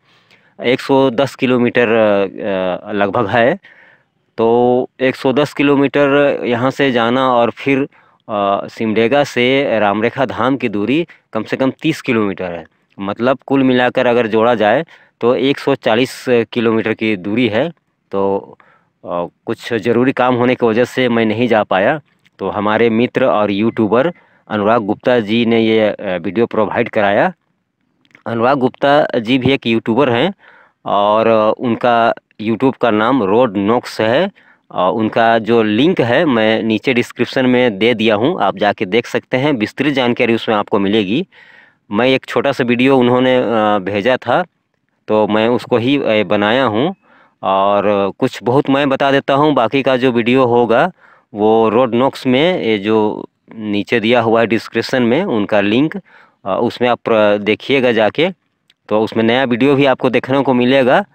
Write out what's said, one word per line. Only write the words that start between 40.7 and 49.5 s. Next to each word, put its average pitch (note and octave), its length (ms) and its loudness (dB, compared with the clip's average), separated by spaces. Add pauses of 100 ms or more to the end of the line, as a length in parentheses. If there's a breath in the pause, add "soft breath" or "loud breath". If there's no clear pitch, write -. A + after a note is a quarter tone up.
मिलेगी। G2+ 480 0 (640 soft breath)
मैं A2 180 0
एक C3 160 0
छोटा C3 280 -2
सा B2+ 120 -2
वीडियो B2 340 2
उन्होंने, B2+ 380 2
अ, G#2+ 420 0
भेजा G2+ 380 -2
था, B2 280 -2 (640)
तो G#2+ 180 2
मैं G#2+ 220 0
उसको B2 280 -2
ही, B2 200 0
अ, G#2+ 280 0
बनाया G#2 400 0
हूँ B2 300 -2 (480 soft breath)
और G2 760 0
कुछ - 240 -4
बहुत C3+ 280 0
मैं C#3 180 2
बता C3+ 220 0
देता C#3 240 0
हूँ। D3+ 200 2